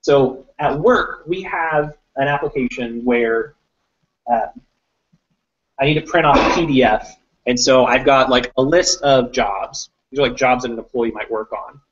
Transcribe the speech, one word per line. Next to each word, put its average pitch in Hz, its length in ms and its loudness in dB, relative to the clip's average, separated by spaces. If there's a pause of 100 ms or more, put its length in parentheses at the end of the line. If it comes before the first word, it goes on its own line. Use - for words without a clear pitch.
So 139 420 2 (140)
at 143 200 -2
work, 208 480 0
we 180 160 -6
have 160 540 -4 (200)
an 135 120 0
application 123 760 -4
where, 113 500 0 (760)
uh, 113 180 0 (1300)
I 135 60 0
need 151 100 2
to 151 80 -2
print 160 240 0
off 139 100 4
a - 180 2
P 175 120 0
D 135 160 2
F, 107 340 0 (300)
and 123 120 0
so 131 280 4
I've 127 180 0
got, 135 240 4
like, 123 280 0
a 131 60 2
list 165 400 2
of 131 300 2
jobs. 101 580 -4 (200)
These 135 80 -6
are, 143 40 2
like, 127 140 -2
jobs 123 280 0
that 120 80 -6
an 113 60 -8
employee 113 340 -4
might 107 180 -12
work 110 220 -6
on 110 280 -14 (120)